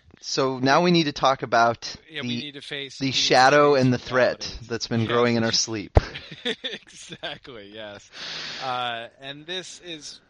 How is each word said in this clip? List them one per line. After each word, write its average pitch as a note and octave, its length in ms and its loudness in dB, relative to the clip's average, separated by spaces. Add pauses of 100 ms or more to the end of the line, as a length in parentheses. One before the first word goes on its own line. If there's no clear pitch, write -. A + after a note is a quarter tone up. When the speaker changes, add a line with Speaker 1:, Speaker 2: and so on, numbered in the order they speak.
(200)
Speaker 1:
So C3 400 -2
now C#3 240 4
we F3+ 80 4
need E3 140 4
to C#3+ 80 -2
talk C3+ 300 2
about A#2 520 2 (140)
Speaker 2:
Yeah, D#3 140 -12
Speaker 1:
the, B2 40 -8
Speaker 2:
we A#2+ 100 -4
need C#3 180 -12
to C#3+ 60 -16
face C#3 360 -12
Speaker 1:
the C#3 100 -4
Speaker 2:
these B2+ 80 -2
Speaker 1:
shadow C#3+ 600 6
and C3 180 4
the A#2+ 40 0 (160)
Speaker 2:
realities. A#2+ 360 0
Speaker 1:
threat - 180 -16
that's A2+ 200 -8
been A#2 140 -2
Speaker 2:
Yes. A2 80 -2
Speaker 1:
growing A#2+ 280 2
in A2+ 80 0
our A2+ 80 0
sleep. G#2+ 500 2
Speaker 2:
<laughs> - 40 -12 (560)
Exactly, C#3+ 1080 -14
yes. G#2 360 -16 (540)
Uh, B2 440 -4 (120)
and C#3 260 -16
this F3 380 -12
is D#3+ 460 -16